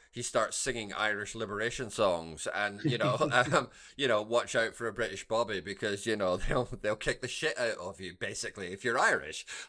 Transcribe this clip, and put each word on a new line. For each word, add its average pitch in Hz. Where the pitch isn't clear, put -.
he 120
starts -
singing 113
Irish 104
liberation 110
songs 85
and, 101
you 131
know, 107
<laughs> 147
um, 139
you 135
know, 107
"Watch 110
out 113
for 117
a 101
British 98
bobby 110
because, 98
you 110
know, 92
<laughs> -
they'll, 123
they'll 107
kick -
the 123
shit -
out 117
of 95
you, 90
basically, 101
if 98
you're 120
Irish." 101